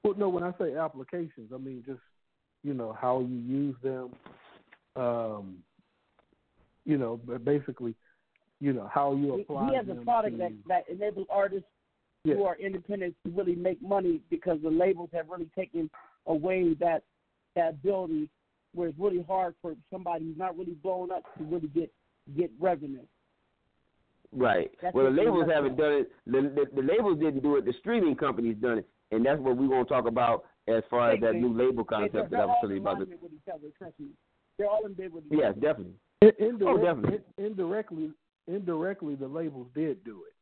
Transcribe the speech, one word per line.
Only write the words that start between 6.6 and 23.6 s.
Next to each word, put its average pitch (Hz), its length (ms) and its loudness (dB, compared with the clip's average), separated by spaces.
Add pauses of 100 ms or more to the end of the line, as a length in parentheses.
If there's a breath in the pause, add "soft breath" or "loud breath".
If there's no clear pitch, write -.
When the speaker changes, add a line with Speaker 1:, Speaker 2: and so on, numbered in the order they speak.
Speaker 1:
you 151 120 2
know, 117 280 -2
but 120 200 -10
basically, 127 500 -2 (640)
you 143 140 0
know, 110 180 -4
how 143 240 2
you 139 200 0
Speaker 2:
He, 160 80 -2
Speaker 1:
apply 175 260 -2
Speaker 2:
he 269 60 2
has 240 100 -2
Speaker 1:
them 190 140 -8
Speaker 2:
a - 40 -12
product 226 340 2
Speaker 1:
to 180 60 -4
Speaker 2:
that, 175 80 -4 (160)
that 180 220 0
enables 196 400 -4
artists 196 400 0 (540)
Speaker 1:
Yeah. 156 120 4
Speaker 2:
who 202 100 2
are 175 120 0
independent 190 680 -6
to 175 80 -6
really 180 240 0
make 175 260 -2
money 185 380 0 (100)
because 170 320 0
the 156 100 -2
labels 175 420 2
have 160 160 -6
really 170 260 -10
taken 190 340 -4 (360 loud breath)
away 170 540 2
that, 165 240 2 (520)
that 170 140 2
ability 160 600 -2 (440)
where 170 160 -2
it's 147 100 -10
really 180 280 0
hard 185 340 0
for 165 140 -8 (160)
somebody 175 340 -6
who's 160 120 -8
not 180 200 -6
really 175 160 -8
blown 180 380 -6
up 180 120 -6 (140)
to 160 60 -10
really 156 240 -4
get, 156 260 -2 (420)
get 165 240 -2
revenue. 143 460 -2 (1300)